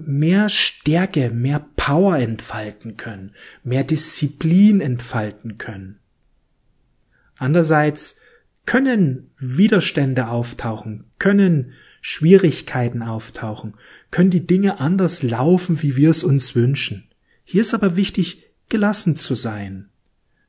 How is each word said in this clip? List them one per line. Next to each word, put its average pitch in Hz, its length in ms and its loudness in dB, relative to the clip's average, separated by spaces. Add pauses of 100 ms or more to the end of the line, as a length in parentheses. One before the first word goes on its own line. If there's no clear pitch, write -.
mehr 165 440 2
Stärke, 160 800 0
mehr 123 340 -2 (120)
Power 165 420 2
entfalten 110 800 -6
können, 98 380 -14 (280)
mehr 131 200 -2
Disziplin 165 960 2
entfalten 113 760 -6
können. 98 420 -14 (1400)
Andererseits 151 800 0 (500)
können 220 720 0
Widerstände 135 920 0
auftauchen, 113 760 -6 (160)
können 190 540 2 (260)
Schwierigkeiten 139 1000 2
auftauchen, 110 720 -10 (360)
können 185 200 2
die 175 180 0
Dinge 190 320 0
anders 175 420 0
laufen, 147 600 0
wie 139 160 0
wir 156 140 6
es - 120 0
uns 139 320 0
wünschen. 120 540 -2 (340)
Hier 190 180 0
ist 233 120 0
aber 190 240 0
wichtig, - 460 -2 (260)
gelassen 202 480 0
zu - 180 -4
sein. 101 540 -8 (600)